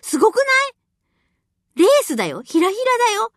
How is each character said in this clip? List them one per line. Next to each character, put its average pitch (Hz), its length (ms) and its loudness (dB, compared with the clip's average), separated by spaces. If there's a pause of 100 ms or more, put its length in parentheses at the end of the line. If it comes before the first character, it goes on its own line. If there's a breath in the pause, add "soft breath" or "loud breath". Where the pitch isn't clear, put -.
す - 160 -8
ご 370 140 2
く - 60 -8
な 539 60 2
い？ - 1400 -6
レ 359 60 6
ー - 20 6 (160)
ス 294 100 -6
だ 208 120 -4
よ。 156 160 -8
ひ 320 180 -2
ら 370 100 2
ひ 403 60 -6
ら 494 60 -6 (260)
だ 415 60 -2
よ。 440 220 -4